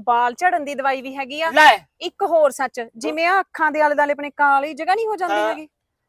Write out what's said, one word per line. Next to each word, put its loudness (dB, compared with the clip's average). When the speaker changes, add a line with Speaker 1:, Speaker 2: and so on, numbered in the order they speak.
Speaker 1:
ਵਾਲ 2
ਝੜਨ -2
ਦੀ -8
ਦਵਾਈ -4
ਵੀ -12
ਹੈਗੀ -8
ਆ। -2
Speaker 2:
ਲੈ। 6
Speaker 1:
ਇੱਕ -8
ਹੋਰ 4
ਸੱਚ, -6
ਜਿਵੇਂ -4
ਆ 2
ਅੱਖਾਂ -2
ਦੇ -2
ਆਲੇ 2
ਦੁਆਲੇ 2
ਆਪਣੇ -8
ਕਾਲੀ 0
ਜਗ੍ਹਾ -2
ਨਹੀਂ -2
ਹੋ -4
ਜਾਂਦੀ -4
Speaker 2:
ਹਾਂ। 0
Speaker 1:
ਹੈਗੀ, -8